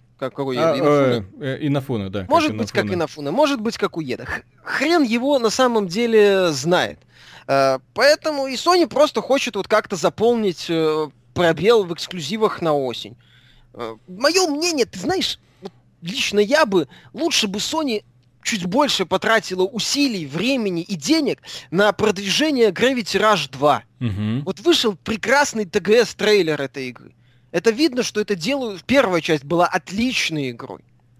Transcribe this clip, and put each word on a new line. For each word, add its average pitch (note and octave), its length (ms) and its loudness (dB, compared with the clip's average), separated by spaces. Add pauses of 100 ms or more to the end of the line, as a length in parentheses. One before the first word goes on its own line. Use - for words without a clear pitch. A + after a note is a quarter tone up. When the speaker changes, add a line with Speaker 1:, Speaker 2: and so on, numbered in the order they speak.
(180)
Speaker 1:
Как C3 160 -6
какой C3+ 240 -4
Speaker 2:
А, D#3+ 140 2
Speaker 1:
Уеда? - 80 0
Инафуне. C3+ 460 2 (160)
Speaker 2:
э, C3+ 160 -4
э, D3+ 100 -4
Инафуне, C3 420 -2
да, G2 120 -6
как F#2 80 -8
Speaker 1:
Может D4+ 260 2
быть, A3 160 -6
как G3+ 140 -2
Speaker 2:
Инафуне. G3 100 -4
Speaker 1:
Инафуне, D3 360 -6
может C#4 280 2
быть, G#3+ 180 -6
как - 200 -4
Уеда. B2+ 280 -8
Х-, - 180 -8 (200)
хрен D#4+ 400 0
его B3 360 0
на A3+ 100 0
самом A#3 400 0
деле G3+ 640 4
знает. C3+ 460 0 (480)
Э, C3+ 320 4 (140)
поэтому C#4 540 2
и C4 80 -6
Sony E4+ 320 4
просто C4+ 340 2
хочет B3+ 360 0
вот F#3 100 -4
как-то G#3 300 0
заполнить, G#3 720 0
э, D#3 380 0 (260)
пробел F3+ 500 4
в F3 100 -8
эксклюзивах F#3 680 -4
на D#3+ 120 2
осень. B2 440 -4 (560)
Э, A2+ 220 -10 (120)
моё D4+ 400 2
мнение, D4+ 380 0
ты - 140 -8
знаешь, D4 400 -4 (220)
вот F#3+ 120 -16 (280)
лично G3+ 380 -2
я C4+ 260 4
бы, F#3+ 220 2 (260)
лучше C4+ 360 0
бы G3 100 -6
Sony C#4+ 440 -4 (380)
чуть F#3+ 240 -4
больше G#3 400 2
потратила F#3 580 0
усилий, G#3+ 640 -2
времени F#3+ 560 -2
и G3+ 120 -8
денег G#3+ 460 0 (300)
на G3+ 220 4
продвижение G#3+ 760 0
Gravity A3 500 0
Rush G3 320 2
два. C#3 320 2 (160)
Speaker 2:
Мгм. G#2+ 460 -4
Speaker 1:
Вот F#3 160 -8
вышел B3+ 420 2
прекрасный A3+ 640 0
Т G3+ 140 -4
Г G#3 260 4
С - 100 -8
трейлер F#3 460 2
этой C3+ 280 -8
игры. - 260 -18 (360)
Это F3 200 0
видно, B3+ 320 0
что - 180 -4
это G#3 140 -4
делают, G#3 480 -4
первая G#3 380 2
часть D3 240 -2
была E3+ 200 2
отличной E3+ 840 -2
игрой. A#2 300 -14 (380)